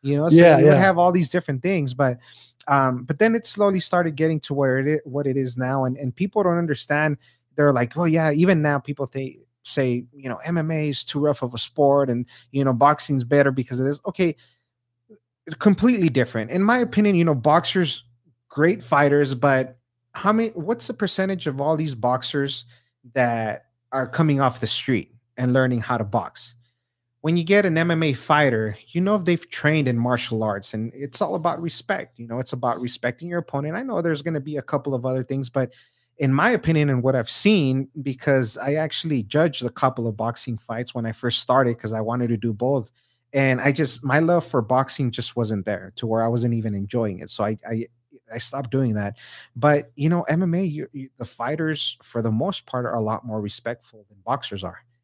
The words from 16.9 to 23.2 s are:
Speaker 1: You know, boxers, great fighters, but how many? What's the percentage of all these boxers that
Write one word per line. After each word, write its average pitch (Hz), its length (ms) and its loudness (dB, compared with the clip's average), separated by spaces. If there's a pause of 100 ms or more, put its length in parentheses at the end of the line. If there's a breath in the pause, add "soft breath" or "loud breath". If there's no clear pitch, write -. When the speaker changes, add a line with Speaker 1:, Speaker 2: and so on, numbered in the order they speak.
Speaker 1:
You 170 80 4
know, 160 100 2
boxers, 156 680 0 (440)
great 170 340 0
fighters, 143 520 2
but 131 440 0 (360)
how 202 180 0
many? 226 180 0
What's 202 360 -6
the 220 80 -6
percentage 190 520 -4
of 139 140 -4
all 156 160 0
these 156 180 -4
boxers 127 680 -4 (500 soft breath)
that 117 520 -2 (240)